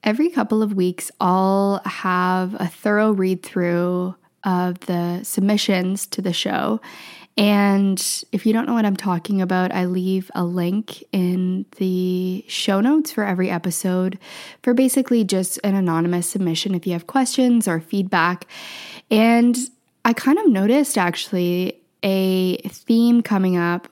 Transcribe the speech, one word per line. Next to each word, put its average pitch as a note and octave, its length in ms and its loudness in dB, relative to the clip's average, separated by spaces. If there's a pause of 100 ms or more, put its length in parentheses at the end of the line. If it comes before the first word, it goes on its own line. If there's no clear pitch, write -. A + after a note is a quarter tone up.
Every B3 260 0
couple A3 320 0
of G#3 140 -2
weeks, F3+ 340 -2 (100)
I'll F#3+ 640 2
have F#3 760 -2
a F3+ 80 -4
thorough G#3+ 440 0
read-through F3+ 1000 -2 (300)
of F3+ 380 0
the F3 420 -4
submissions G3 840 0
to - 160 -10
the F#3 100 -2
show. G3 480 -2 (580)
And G3+ 640 2 (320)
if - 140 -4
you A3 80 2
don't A3+ 140 -2
know B3 80 -2
what A3 100 2
I'm G3+ 100 0
talking F#3+ 460 -2
about, F#3 320 0
I F3+ 120 0
leave F#3 500 -2
a F3+ 100 -2
link F3+ 680 -4
in F#3 540 0 (120)
the F#3 720 -2
show G3+ 340 -2
notes D4+ 300 2
for G#3+ 120 -2
every F#3 260 0
episode F#3 680 -2 (420)
for B3 140 2
basically B3 480 2
just F#3 400 -2
an G3+ 100 0
anonymous F3 560 0
submission F#3 460 -2
if E3+ 100 -4
you F3+ 80 -2
have E3+ 140 -6
questions B3 600 2
or E3 120 0
feedback. F3+ 680 0 (640)
And A#3 480 4 (480)
I A#3 80 2
kind C#4 240 2
of G#4+ 100 2
noticed, A#3 520 2
actually, F3+ 840 -2 (220)
a F#3+ 540 0
theme A#3 680 2
coming F#3+ 340 2
up F3 340 -2